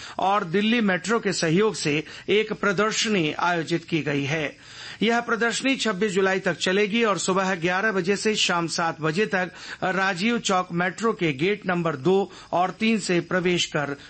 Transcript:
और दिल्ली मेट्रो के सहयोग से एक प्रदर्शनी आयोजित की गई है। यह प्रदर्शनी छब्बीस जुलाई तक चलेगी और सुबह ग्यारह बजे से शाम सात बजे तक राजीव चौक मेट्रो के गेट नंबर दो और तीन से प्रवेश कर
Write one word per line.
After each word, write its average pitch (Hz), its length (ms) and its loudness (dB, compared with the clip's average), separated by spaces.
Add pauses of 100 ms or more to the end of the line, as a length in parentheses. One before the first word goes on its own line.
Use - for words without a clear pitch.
(200)
और 196 260 2
दिल्ली 214 360 2
मेट्रो 196 380 2
के 202 140 -2
सहयोग 180 420 2
से 147 280 -2 (260)
एक 214 240 2
प्रदर्शनी 202 800 0
आयोजित 170 540 -2
की 160 160 0
गई 143 220 -2
है। 143 320 -4 (460)
यह 233 200 2
प्रदर्शनी 233 540 0
छब्बीस 214 360 0
जुलाई 190 280 2
तक 180 180 -2
चलेगी 208 460 2
और 202 160 2
सुबह 190 360 0
ग्यारह 185 360 0
बजे 190 240 0
से 214 200 0
शाम 175 340 0
सात 165 320 -2
बजे 160 240 0
तक 180 260 -2 (340)
राजीव 190 540 0
चौक 185 340 0
मेट्रो 185 400 0
के 165 220 0
गेट 196 300 -2
नंबर 170 320 0
दो 185 340 2 (200)
और 185 200 2
तीन 220 280 2
से 175 240 0
प्रवेश 175 420 0
कर 143 320 -4 (120)